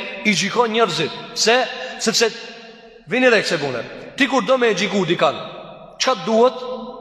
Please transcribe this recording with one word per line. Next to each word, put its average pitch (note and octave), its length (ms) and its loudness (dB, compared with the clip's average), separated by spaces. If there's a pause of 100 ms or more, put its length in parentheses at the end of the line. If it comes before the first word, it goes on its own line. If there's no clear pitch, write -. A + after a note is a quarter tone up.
(240)
i G#3+ 80 2
gjikon G3+ 400 0
njerëzit. E3+ 400 0 (220)
Pse? A3+ 220 4 (440)
Sepse, A3+ 300 2 (840)
vini B3+ 160 4
re G#3+ 140 6
këse F3 180 -2
bune, B2+ 220 -4 (340)
ti C4+ 120 2
kur A#3+ 160 2
do C4 140 2
me A#3+ 140 4
e - 20 2
gjiku F#3+ 300 0
dikan, D#3 320 2 (640)
qa C4 140 2 (100)
duhet? A3+ 320 4 (440)